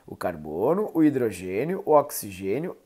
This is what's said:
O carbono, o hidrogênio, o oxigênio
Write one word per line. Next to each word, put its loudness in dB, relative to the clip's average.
O -14
carbono, -2
o 4
hidrogênio, 0
o 2
oxigênio 0